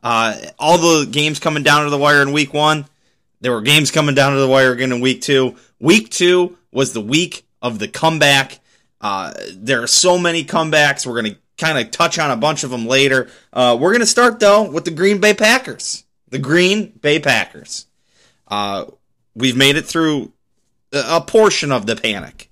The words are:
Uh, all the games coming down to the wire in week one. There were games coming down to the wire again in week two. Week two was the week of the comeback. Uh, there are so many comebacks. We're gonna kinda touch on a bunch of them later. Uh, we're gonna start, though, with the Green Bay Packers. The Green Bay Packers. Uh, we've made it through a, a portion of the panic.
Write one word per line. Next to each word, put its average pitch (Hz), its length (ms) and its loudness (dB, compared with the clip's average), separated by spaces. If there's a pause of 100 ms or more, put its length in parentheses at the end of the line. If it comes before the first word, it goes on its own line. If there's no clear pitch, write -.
Uh, 113 340 -2 (220)
all 165 200 2
the 160 280 2
games 147 320 -4
coming 151 240 -4
down 147 220 2
to 147 60 -4
the 143 80 -2
wire 147 240 4
in 139 100 0
week 147 220 -2
one. 151 320 0 (540)
There 123 120 -2
were 113 80 -2
games 147 300 2
coming 147 240 0
down 139 180 4
to 135 80 0
the 135 80 2
wire 131 240 4
again 127 180 -2
in 120 100 -4
week 127 200 0
two. 131 360 0 (220)
Week 208 300 2
two 180 480 0 (160)
was 131 200 -2
the 113 80 -6
week 147 440 -4 (160)
of 117 180 -6
the 104 100 -8
comeback. 147 720 0 (420)
Uh, 98 340 -6 (180)
there 117 300 -4
are 120 60 -6
so 180 280 2
many 170 280 -2
comebacks. 151 600 0
We're 120 160 -6
gonna 104 140 -6 (200)
kinda 156 280 -2
touch 160 340 -2
on 147 140 -2
a 120 40 -2
bunch 147 280 -2
of 131 60 -10
them 117 160 -8
later. 135 420 2 (240)
Uh, 123 260 2
we're 170 140 2
gonna 233 140 0
start, 240 340 2
though, 208 220 6
with 160 220 -6
the 170 60 -4
Green 190 300 0
Bay 208 140 4
Packers. 214 720 -2 (260)
The 135 80 -6
Green 180 520 0 (100)
Bay 147 200 0
Packers. 113 680 -4 (640)
Uh, 101 380 -6 (480)
we've 123 220 -2
made 139 200 2
it 151 100 -6
through 156 460 -4 (600)
a, 139 240 -2
a 165 40 2
portion 214 500 2
of 110 160 -2
the 113 80 -2
panic. 101 580 -8